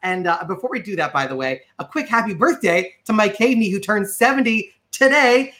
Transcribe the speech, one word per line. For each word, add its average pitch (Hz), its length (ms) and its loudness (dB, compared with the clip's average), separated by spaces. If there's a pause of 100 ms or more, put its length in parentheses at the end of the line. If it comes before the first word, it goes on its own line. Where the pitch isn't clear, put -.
And, 185 240 -4
uh, 170 160 0
before 185 280 -6
we 240 100 -6
do 190 160 -8
that, 151 160 -2
by 139 120 0
the 135 100 -6
way, 131 260 -4 (180)
a - 60 -12
quick - 220 -6
happy 220 280 0
birthday 185 580 0 (120)
to 220 80 -2
Mike 208 240 2
Caveney, 226 340 2
who 196 80 -2
turned 202 280 -2
seventy 233 640 0 (200)
today. 269 680 4